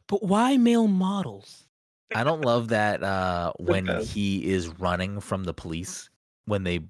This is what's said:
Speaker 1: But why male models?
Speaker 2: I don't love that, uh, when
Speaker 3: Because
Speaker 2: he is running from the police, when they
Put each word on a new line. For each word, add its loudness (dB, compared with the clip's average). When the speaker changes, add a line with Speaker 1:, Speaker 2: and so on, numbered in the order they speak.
Speaker 1:
But 0
why 4
male 6
models? -2
Speaker 2:
I 2
don't 0
love 2
that, 2
uh, 0
when 0
Speaker 3:
Because -4
Speaker 2:
he -2
is -2
running -4
from -4
the -6
police, -10
when -2
they 0